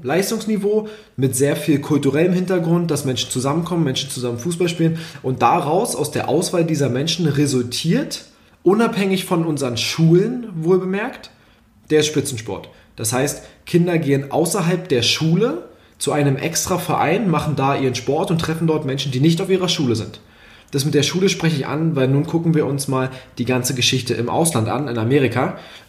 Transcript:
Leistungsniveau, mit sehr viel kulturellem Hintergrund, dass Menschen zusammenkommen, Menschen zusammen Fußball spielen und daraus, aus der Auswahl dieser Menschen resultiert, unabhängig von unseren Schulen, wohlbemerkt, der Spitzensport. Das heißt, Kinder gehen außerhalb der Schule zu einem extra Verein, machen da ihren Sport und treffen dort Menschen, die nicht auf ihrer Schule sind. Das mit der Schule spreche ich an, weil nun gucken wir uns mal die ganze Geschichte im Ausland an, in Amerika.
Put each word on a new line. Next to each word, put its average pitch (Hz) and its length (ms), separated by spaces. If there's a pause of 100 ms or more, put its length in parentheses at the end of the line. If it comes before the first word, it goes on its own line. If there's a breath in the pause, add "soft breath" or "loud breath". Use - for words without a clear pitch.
Leistungsniveau, 208 840 (300 loud breath)
mit 123 180
sehr 143 200
viel 156 260
kulturellem 143 520
Hintergrund, 175 580
dass 143 140
Menschen 131 260
zusammenkommen, 165 520
Menschen 131 280
zusammen 120 260
Fußball 175 320
spielen 165 300 (240 loud breath)
und 131 180
daraus, 160 540
aus 143 160
der - 180
Auswahl 165 340
dieser 147 260
Menschen 151 360
resultiert, 143 1000 (360 soft breath)
unabhängig 190 640
von 165 200
unseren 135 320
Schulen, 196 760
wohlbemerkt, 185 760 (580 soft breath)
der 151 140
Spitzensport. 110 680 (260 loud breath)
Das 110 180
heißt, 139 300 (220 loud breath)
Kinder 175 320
gehen 139 340
außerhalb 175 560
der 120 140
Schule 196 680 (280 loud breath)
zu - 140
einem 139 260
extra 160 400
Verein, 170 540
machen 151 240
da 139 200
ihren 131 200
Sport 160 340
und 165 100
treffen 165 280
dort 156 180
Menschen, 135 260
die 127 100
nicht 165 200
auf 185 80
ihrer 180 200
Schule 123 260
sind. 98 260 (500 loud breath)
Das 135 140
mit 147 80
der 143 100
Schule 180 260
spreche 160 260
ich 135 100
an, 151 300
weil 131 120
nun 143 200
gucken 165 260
wir 151 120
uns 139 220
mal 131 220 (280 loud breath)
die 123 80
ganze 123 280
Geschichte 127 400
im 120 160
Ausland 117 400
an, 131 180
in 120 100
Amerika. 127 600 (300 loud breath)